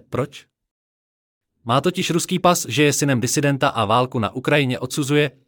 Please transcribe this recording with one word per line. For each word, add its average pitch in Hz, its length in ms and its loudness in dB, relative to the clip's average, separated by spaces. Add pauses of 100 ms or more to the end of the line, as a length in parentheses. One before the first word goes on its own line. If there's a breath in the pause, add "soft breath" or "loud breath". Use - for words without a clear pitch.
(100)
Proč? - 360 -8 (1200)
Má 123 160 2
totiž 139 300 -2
ruský 170 280 0
pas, - 300 2
že 120 140 0
je 143 100 4
synem 135 280 0
disidenta 139 480 0
a 113 160 -2
válku 123 340 0
na 101 160 -2
Ukrajině 131 440 0
odsuzuje, 143 520 -2 (180)